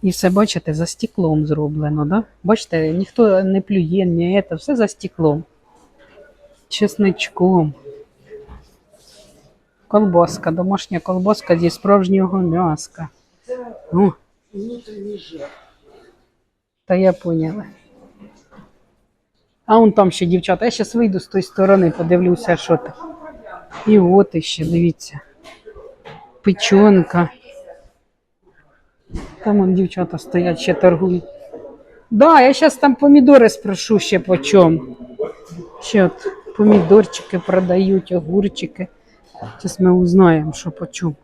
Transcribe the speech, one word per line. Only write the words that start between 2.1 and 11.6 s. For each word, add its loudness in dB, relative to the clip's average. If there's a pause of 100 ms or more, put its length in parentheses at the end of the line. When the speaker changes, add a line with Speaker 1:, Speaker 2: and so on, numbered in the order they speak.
Speaker 1:
Бачите, -2
ніхто 0
не -2
плює, -2
не 0
це, -8
все -6
за 0
стеклом. -4 (1300)
Чесничком. -2 (2250)
Колбаска, 0
домашня -6
колбаска -2
зі 0